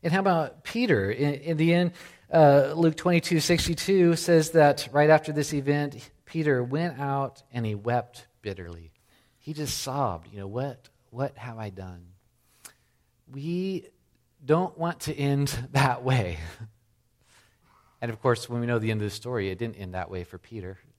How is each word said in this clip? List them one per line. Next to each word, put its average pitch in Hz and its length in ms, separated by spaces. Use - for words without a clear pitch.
And 170 100
how 190 80
about 165 440
Peter? 151 460
In, 143 240
in 151 220
the 165 180
end, 175 180
uh, 143 440
Luke 165 180
twenty-two 170 460
sixty-two 175 720
says 165 360
that 147 420
right 147 180
after 151 220
this 147 200
event, 143 460
Peter 147 380
went 139 380
out 139 420
and 120 140
he 107 80
wept 117 520
bitterly. 87 500
He 151 160
just 147 240
sobbed, 127 520
you 101 80
know, 98 80
"What, 123 420
what 127 260
have 113 220
I 107 120
done?" 92 340
We 175 560
don't 165 340
want 165 220
to 151 140
end 143 340
<laughs> 123 240
that 131 320
way. 107 340
And 117 100
of 110 120
course, 120 260
when 120 120
we 120 60
know 120 120
the 110 120
end 107 100
of 104 60
the 101 80
story, 110 360
it 92 80
didn't 113 180
end 92 180
that 90 160
way 92 140
for 92 140
Peter. 95 400